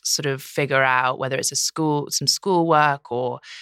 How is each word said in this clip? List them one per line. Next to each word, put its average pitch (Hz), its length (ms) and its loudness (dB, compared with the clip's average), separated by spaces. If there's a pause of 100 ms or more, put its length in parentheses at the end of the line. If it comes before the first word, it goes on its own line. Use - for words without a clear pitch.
sort - 220 -2
of 135 160 -4
figure 135 420 0
out, 127 340 2
whether 131 200 -4
it's - 140 -2
a 139 40 -4
school, 147 540 -2
some - 180 -4
schoolwork 160 840 2
or 123 300 -4 (220)